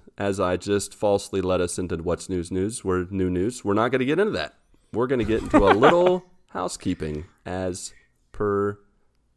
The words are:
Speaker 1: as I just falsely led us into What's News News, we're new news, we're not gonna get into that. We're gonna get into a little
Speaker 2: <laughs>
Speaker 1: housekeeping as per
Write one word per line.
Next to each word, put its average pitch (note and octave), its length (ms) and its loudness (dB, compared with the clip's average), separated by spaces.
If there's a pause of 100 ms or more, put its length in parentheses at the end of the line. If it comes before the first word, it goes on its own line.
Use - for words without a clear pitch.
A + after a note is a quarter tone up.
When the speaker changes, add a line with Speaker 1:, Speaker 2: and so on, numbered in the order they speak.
(180)
Speaker 1:
as G2+ 220 -2
I F2+ 160 0
just G2 380 -2
falsely G2+ 460 0
led F2+ 200 2
us F2+ 180 -2
into F2+ 180 -4
What's E2 320 -4
News F2+ 240 -4
News, G2 320 -4
we're F#2 260 0
new F#2 200 0
news, F#2 340 -2
we're G2+ 100 0
not A2+ 180 2
gonna B2+ 120 0
get D3 160 0
into G#3 120 0
that. D2+ 220 -6 (380)
We're A2+ 140 -2
gonna B2+ 180 0
get A2 180 0
into C#4+ 160 2
a F#2+ 160 6
little F3 500 4 (140)
Speaker 2:
<laughs> - 100 -20
Speaker 1:
housekeeping E2 760 -6 (220)
as F#2 460 -6 (400)
per G2+ 460 0 (580)